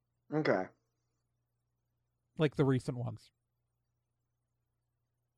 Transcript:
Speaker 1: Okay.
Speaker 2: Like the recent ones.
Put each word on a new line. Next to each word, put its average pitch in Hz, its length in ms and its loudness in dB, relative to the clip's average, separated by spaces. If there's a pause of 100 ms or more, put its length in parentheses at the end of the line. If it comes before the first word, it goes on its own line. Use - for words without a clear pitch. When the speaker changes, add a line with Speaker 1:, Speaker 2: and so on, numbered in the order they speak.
(340)
Speaker 1:
Okay. 139 300 0 (1700)
Speaker 2:
Like 156 200 0
the 143 80 4
recent 131 340 0
ones. 113 320 -10 (2000)